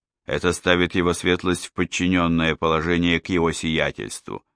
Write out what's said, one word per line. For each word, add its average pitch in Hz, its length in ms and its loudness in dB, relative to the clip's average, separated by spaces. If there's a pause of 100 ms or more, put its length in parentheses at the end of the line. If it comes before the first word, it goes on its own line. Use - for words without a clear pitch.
(240)
Это 76 280 0
ставит 90 420 2
его 87 180 2
светлость 90 540 0
в - 60 -20
подчинённое 85 800 0
положение 85 640 2
к - 80 -10
его 85 240 0
сиятельству, 71 920 -6 (120)